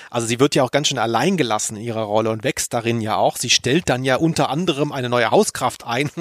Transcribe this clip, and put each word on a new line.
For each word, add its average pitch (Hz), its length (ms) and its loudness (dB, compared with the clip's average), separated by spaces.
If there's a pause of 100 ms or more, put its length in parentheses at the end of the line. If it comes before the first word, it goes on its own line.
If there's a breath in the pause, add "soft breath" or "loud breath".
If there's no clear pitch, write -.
(100)
Also 120 160 -2
sie 117 140 -2
wird 143 140 4
ja - 80 4
auch 123 80 0
ganz 143 180 0
schön 131 100 -2
allein 117 380 0
gelassen 113 400 -2
in 101 60 -10
ihrer 113 200 -4
Rolle 110 280 2
und 110 140 -4
wächst - 300 -4
darin 117 260 0
ja 107 160 -2
auch. 117 200 0
Sie - 140 -4
stellt 147 380 2
dann 127 160 -2
ja 131 120 2
unter 160 340 0
anderem 147 420 -2
eine 127 160 -4
neue 120 220 2
Hauskraft - 560 0
ein 127 240 -2 (100)